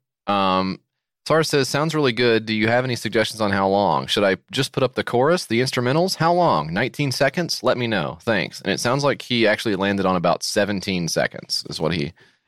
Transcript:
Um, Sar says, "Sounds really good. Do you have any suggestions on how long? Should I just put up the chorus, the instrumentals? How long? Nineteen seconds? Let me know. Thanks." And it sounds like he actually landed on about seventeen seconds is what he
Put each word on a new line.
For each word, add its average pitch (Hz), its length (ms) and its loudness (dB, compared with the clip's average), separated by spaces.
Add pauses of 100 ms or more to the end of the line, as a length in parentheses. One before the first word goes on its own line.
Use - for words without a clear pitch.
(260)
Um, 95 540 0 (460)
Sar 160 160 4
says, 143 280 0
"Sounds 151 240 -2
really 143 180 2
good. 113 320 2
Do 110 80 -4
you 107 160 2
have 123 160 2
any 127 120 -4
suggestions 110 440 -2
on 104 100 0
how 98 160 2
long? 92 420 2
Should 107 160 0
I 95 120 2 (140)
just 131 220 -4
put 135 100 -2
up 127 120 -2
the 107 80 -2
chorus, 147 440 0
the 113 160 0
instrumentals? 135 540 0
How 170 180 2
long? 113 400 2
Nineteen 131 380 -2
seconds? 151 500 -2
Let 120 160 2
me 123 80 -2
know. 85 340 -2
Thanks." 101 400 -2
And - 100 -2
it 92 80 -2
sounds 135 260 0
like 131 180 0
he 117 240 0
actually 104 300 0
landed 98 280 0
on 92 120 2
about 85 260 0
seventeen 95 640 -2
seconds - 640 -4
is 69 100 -10
what 82 140 0
he 78 180 -4 (360)